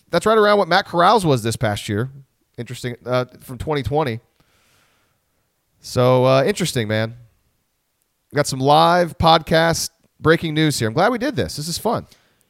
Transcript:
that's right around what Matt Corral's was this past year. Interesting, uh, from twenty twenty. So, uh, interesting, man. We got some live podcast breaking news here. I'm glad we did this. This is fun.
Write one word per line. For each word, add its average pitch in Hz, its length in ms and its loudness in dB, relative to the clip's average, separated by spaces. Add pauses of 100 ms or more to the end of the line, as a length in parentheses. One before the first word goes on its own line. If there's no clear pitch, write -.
that's 170 160 -2
right 220 120 4
around 208 220 4
what 170 100 -2
Matt 190 180 2
Corral's 180 380 2
was 131 180 2
this 113 140 -4
past 104 320 -4
year. 113 200 -2 (480)
Interesting, 123 380 -10 (100)
uh, 127 200 -2 (160)
from 127 160 -16
twenty 147 260 -6
twenty. 135 380 -4 (1600)
So, 127 440 2
uh, 131 200 4
interesting, 160 420 -2
man. 110 280 -4 (1160)
We 127 60 -4
got 143 100 0
some 131 140 -6
live 165 560 2
podcast 165 720 2 (320)
breaking 160 320 2
news 151 260 0
here. 113 80 -2
I'm 110 60 -4
glad 185 180 0
we 247 60 -4
did 247 180 -4
this. 113 220 -6
This 151 100 -10
is 170 100 -6
fun. 196 300 -6 (420)